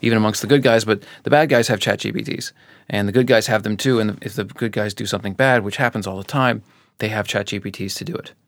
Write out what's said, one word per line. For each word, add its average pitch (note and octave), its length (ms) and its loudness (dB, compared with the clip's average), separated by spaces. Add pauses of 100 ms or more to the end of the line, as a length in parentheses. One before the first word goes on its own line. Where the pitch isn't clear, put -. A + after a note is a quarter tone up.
even A2+ 160 2
amongst G#2+ 220 0
the G#2+ 80 -6
good C3+ 160 4
guys, A2+ 200 6
but G#2 160 0 (220)
the - 80 -2
bad D3+ 180 6
guys A#2+ 200 4
have A2 100 2
chat - 220 -2
G G#2 100 -4
P - 120 -6
Ts, - 300 -8 (360)
and G2+ 180 -2
the G2+ 60 -2
good B2 160 2
guys A2+ 180 6
have G#2+ 160 2
them G#2+ 140 -4
too. B2+ 240 2
And G#2 200 -2
if - 140 -10
the G#2+ 80 -4
good G#2 300 -6
guys G#2 200 -4
do G#2 140 -8
something G2+ 260 -4
bad, B2+ 300 2
which G2+ 140 -6
happens A2+ 320 -2
all F#2+ 80 -8
the G2 80 -10
time, B2+ 400 0 (340)
they A2 100 -4
have G#2+ 200 -4
chat G#2 180 -4
G G2+ 140 -6
P G2+ 100 -10
Ts G2 240 -8
to - 100 -10
do F3 100 -8
it - 180 -10 (160)